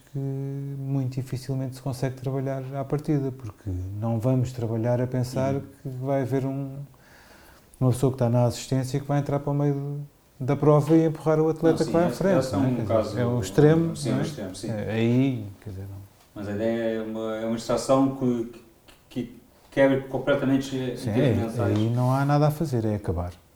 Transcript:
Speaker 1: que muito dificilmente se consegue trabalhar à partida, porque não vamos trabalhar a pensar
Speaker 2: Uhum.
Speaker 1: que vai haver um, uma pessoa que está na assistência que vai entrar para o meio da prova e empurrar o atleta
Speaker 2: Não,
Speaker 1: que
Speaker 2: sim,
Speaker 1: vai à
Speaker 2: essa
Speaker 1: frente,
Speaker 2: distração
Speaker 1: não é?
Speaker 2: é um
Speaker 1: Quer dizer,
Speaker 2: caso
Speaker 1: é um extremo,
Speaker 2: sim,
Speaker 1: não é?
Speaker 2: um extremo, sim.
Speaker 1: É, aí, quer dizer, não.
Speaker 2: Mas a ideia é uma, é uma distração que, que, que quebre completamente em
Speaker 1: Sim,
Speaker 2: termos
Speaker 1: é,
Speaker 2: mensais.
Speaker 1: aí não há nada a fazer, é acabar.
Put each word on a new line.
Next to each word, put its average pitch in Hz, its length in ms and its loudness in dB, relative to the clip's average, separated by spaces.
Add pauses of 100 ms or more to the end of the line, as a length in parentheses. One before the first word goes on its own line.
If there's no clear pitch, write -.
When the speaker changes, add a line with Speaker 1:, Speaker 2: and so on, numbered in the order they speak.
(120)
Speaker 1:
que 139 60 -8
muito 139 960 -4
dificilmente 131 600 -6
se - 60 -18
consegue 131 340 -4
trabalhar 135 460 -4 (140)
à 139 80 -6
partida, 143 480 -2
porque 107 380 -10 (280)
não 113 220 0
vamos 127 320 2
trabalhar 117 480 -2
a 127 60 0
pensar 131 480 -2
Speaker 2:
Uhum. 139 80 -4 (200)
Speaker 1:
que 139 60 -10
vai 135 340 -2
haver 131 220 0
um, 135 320 -6 (1040)
uma 127 100 6
pessoa 127 220 2
que 131 40 -6
está 120 120 2
na 123 160 4
assistência 131 560 -2
que 143 60 -10
vai 143 140 0
entrar 143 200 -2
para 143 100 -6
o 143 40 0
meio 143 460 -2 (380)
da 131 160 0
prova 147 420 6
e 160 100 6
empurrar 156 340 2
o 160 80 4
atleta 160 220 2
Speaker 2:
Não, 160 80 4
Speaker 1:
que 165 60 2
Speaker 2:
sim, 156 80 -6
Speaker 1:
vai 165 120 4
à - 20 2
Speaker 2:
essa - 100 -2
Speaker 1:
frente, 185 240 2
Speaker 2:
distração 143 200 0
Speaker 1:
não 135 60 2
é? 127 40 2
Speaker 2:
é - 20 2
um 123 40 -2
Speaker 1:
Quer 117 60 -2
dizer, 107 120 0
Speaker 2:
caso 110 240 0
Speaker 1:
é 123 80 2
um 120 140 0
extremo, 160 560 4
Speaker 2:
sim, 139 140 -4
Speaker 1:
não 131 60 0
é? 139 40 0
Speaker 2:
um - 20 -2
extremo, 151 320 -8
sim. - 160 -8
Speaker 1:
É, 104 220 -4
aí, 120 540 2 (180)
quer 104 60 -12
dizer, 95 120 -10
não. 98 160 -12 (360)
Speaker 2:
Mas 104 140 -10
a 104 40 -6
ideia 113 460 -2
é 110 40 -6
uma, 110 340 -6
é 113 100 -6
uma 113 100 -2
distração 127 600 2
que, 120 360 -2 (560)
que, 123 160 -6
que - 160 -16 (300)
quebre 139 320 4
completamente 135 720 0
em 127 200 -4
Speaker 1:
Sim, 107 160 -4
Speaker 2:
termos 117 260 4
Speaker 1:
é, 107 80 0
Speaker 2:
mensais. 104 320 0
Speaker 1:
aí 110 120 2
não 123 220 2
há 135 120 2
nada 147 240 4
a - 20 2
fazer, 131 340 -2
é 107 100 0
acabar. 90 380 -4 (240)